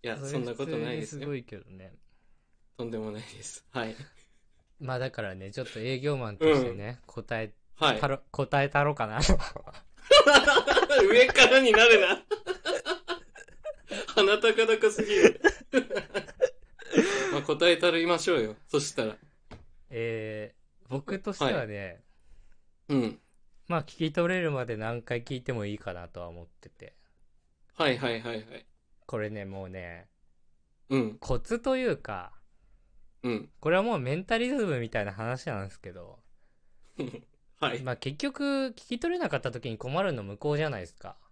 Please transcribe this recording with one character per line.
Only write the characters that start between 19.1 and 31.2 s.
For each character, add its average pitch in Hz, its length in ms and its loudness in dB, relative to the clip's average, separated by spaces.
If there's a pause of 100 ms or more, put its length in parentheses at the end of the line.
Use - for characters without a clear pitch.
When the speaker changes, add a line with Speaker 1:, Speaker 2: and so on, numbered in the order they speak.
Speaker 2:
え 110 640 -8 (320)
ー、 - 40 -20
僕 143 300 -8
と 202 140 -8
し - 60 -14
て 147 60 0
は 127 220 -2
ね、 101 340 -12 (880)
Speaker 1:
は 143 60 0
い。 131 40 4
う 117 80 0
ん。 - 120 -8 (480)
Speaker 2:
ま 170 100 -2
あ、 151 60 -4
聞 - 140 -18
き 156 140 -2
取 175 220 0
れ 185 80 -2
る 160 100 -2
ま 127 140 -4
で 117 120 -8
何 113 240 -6
回 120 220 -6
聞 135 140 -8
い 123 40 -10
て 127 120 -6
も 107 120 -4
い 104 100 -6
い - 20 -16
か 95 160 -10
な 87 140 -14
と 87 140 -16
は 87 60 -12
思 85 160 -16
っ 82 40 -20
て - 220 -20
て。 - 260 -20 (800)
Speaker 1:
は 156 140 2
い 123 80 0
は 131 120 -4
い 113 120 -4
は 117 120 -8
い - 20 -8
は 107 40 -8 (160)
い。 - 100 -20 (400)
Speaker 2:
こ 120 140 -10
れ 107 100 -6
ね、 104 160 -12
も 98 200 -12
う 92 40 -16
ね、 87 380 -14 (800)
Speaker 1:
う 135 80 0
ん。 110 220 -4
Speaker 2:
コ 95 200 -4